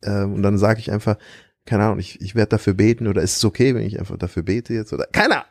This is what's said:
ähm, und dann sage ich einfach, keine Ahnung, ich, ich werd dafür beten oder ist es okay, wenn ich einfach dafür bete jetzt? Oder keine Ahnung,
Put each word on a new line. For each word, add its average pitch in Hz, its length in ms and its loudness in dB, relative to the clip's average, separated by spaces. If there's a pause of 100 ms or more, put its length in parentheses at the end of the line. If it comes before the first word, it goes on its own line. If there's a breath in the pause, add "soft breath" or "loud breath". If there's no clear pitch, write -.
ähm, 101 320 -2
und 101 80 -2
dann 101 160 4
sage 110 220 4
ich - 100 -8
einfach, 104 260 0 (480 loud breath)
keine 104 200 2
Ahnung, 107 160 0
ich, - 200 -10
ich 98 140 -12
werd 110 180 2
dafür 107 220 0
beten 113 320 2
oder 98 160 0
ist - 140 -2
es - 80 0
okay, 123 280 2
wenn 110 140 -2
ich 104 140 -6
einfach 92 180 -8
dafür 87 240 -4
bete 117 320 -2
jetzt? 110 180 -6
Oder - 200 -4
keine 269 220 2
Ahnung, - 160 -6